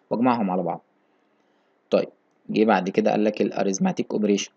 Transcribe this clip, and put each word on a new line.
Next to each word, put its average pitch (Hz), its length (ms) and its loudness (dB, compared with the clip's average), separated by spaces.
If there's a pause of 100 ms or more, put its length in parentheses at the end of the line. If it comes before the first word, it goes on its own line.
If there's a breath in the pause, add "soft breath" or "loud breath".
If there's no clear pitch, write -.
وأجمعهم 117 420 0
على 90 120 -2
بعض. 85 200 -6 (1080)
طيب - 200 2 (400)
جه 107 160 2
بعد 95 240 2
كده 107 220 0
قال 107 120 0
لك 107 180 0
الاريزماتيك 95 720 -2
اوبريشن، 101 460 0